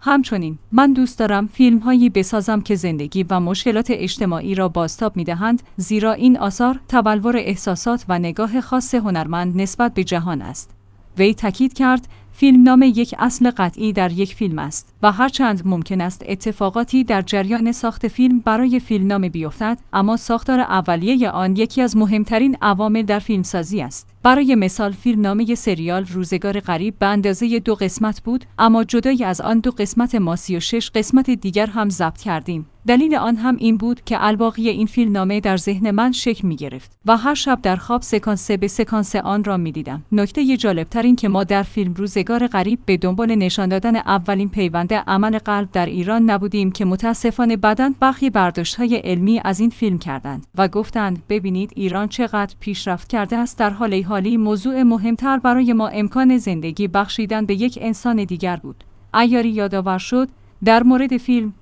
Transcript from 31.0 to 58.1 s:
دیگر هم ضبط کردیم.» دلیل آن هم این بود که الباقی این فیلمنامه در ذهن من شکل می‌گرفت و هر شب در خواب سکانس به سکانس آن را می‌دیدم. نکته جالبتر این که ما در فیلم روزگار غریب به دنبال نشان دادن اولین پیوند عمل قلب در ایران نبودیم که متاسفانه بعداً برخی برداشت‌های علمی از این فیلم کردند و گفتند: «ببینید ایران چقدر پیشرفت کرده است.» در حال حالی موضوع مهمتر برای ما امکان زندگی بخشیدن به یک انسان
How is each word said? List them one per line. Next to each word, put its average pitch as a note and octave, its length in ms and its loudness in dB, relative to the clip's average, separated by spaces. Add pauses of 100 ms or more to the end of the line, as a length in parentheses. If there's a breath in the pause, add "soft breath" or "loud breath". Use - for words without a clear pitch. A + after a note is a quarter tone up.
دیگر G3+ 360 -2
هم G#3+ 220 -2
ضبط E3+ 320 -4
کردیم.» E3 460 -6 (200)
دلیل C4+ 280 4
آن A#3 220 0
هم A#3+ 200 0
این A3+ 200 2
بود A#3 280 -4
که - 200 -2
الباقی A3 440 0
این G#3+ 180 0
فیلمنامه G#3 540 0
در G3 160 0
ذهن G3 340 -2
من A3+ 220 2
شکل A3+ 360 -2
می‌گرفت C#3 580 -8
و A3+ 100 6
هر B3+ 180 0
شب B3+ 280 0
در F#3 140 0
خواب A#3+ 260 -4
سکانس G#3 480 -2
به G3 180 0
سکانس G#3+ 480 -2
آن G3+ 280 -2
را G3 120 -2
می‌دیدم. D#3 460 -6 (100)
نکته B3 440 2
جالبتر G3 460 -2
این B3 140 6
که A3+ 120 -2
ما F#3+ 160 0
در G3 180 0
فیلم F#3+ 320 -4
روزگار G#3 520 -2
غریب G#3+ 400 0
به F#3+ 100 4
دنبال F#3+ 380 0
نشان F#3+ 340 0
دادن G3 280 0
اولین G3 520 0
پیوند F3 460 -2
عمل G#3 440 0
قلب G3+ 340 -2
در F3 140 0
ایران G#3+ 440 2
نبودیم G3+ 400 0
که F#3+ 140 -4
متاسفانه A3+ 720 0
بعداً A3 440 2
برخی C4 300 0
برداشت‌های G3 640 0
علمی F#3+ 480 0
از F#3+ 160 -2
این A3+ 100 2
فیلم G3 280 -2
کردند C#3 480 -8 (120)
و F#3+ 100 2
گفتند: G3+ 600 -4
«ببینید G3 480 -4
ایران G3 320 -2
چقدر G#3+ 520 -4
پیشرفت F#3 480 -6
کرده A3 280 -2
است.» A#3+ 220 -4
در G#3 120 0
حال G3+ 320 -2
حالی G3+ 340 -2
موضوع A3 460 0
مهمتر A#3 560 2
برای B3 340 2
ما A3 160 0
امکان B3+ 500 2
زندگی E3+ 500 -4
بخشیدن G#3 580 -2
به G3+ 80 0
یک A#3 280 -2
انسان A3+ 420 -2